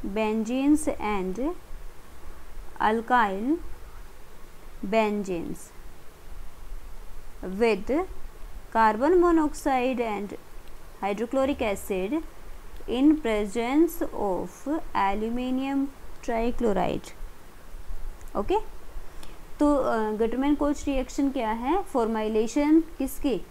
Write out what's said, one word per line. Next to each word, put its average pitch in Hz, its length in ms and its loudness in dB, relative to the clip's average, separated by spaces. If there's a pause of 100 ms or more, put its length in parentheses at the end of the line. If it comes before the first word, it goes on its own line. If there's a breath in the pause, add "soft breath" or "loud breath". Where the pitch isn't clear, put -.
benzenes 220 800 2 (120)
and 208 560 0 (1200)
alkyl 226 760 2 (1300)
benzenes 208 880 0 (1700)
with 214 680 2 (640)
carbon 226 480 6
monoxide 285 800 4
and 202 380 -4 (640)
hydrochloric 247 600 0
acid 208 600 0 (640)
in 294 300 6
presence 233 840 2 (100)
of 185 540 -2 (260)
aluminium 247 920 0 (360)
trichloride। 226 880 2 (1200)
ओके, 262 200 0 (1040 loud breath)
तो, 294 160 6
अ, 220 360 2
गटरमैन 240 440 2
कोच 285 320 0
रिएक्शन 277 420 0
क्या 247 200 0
है? 254 340 2
फॉर्मैलिज़ेशन 226 1000 4
किसकी? 262 680 -2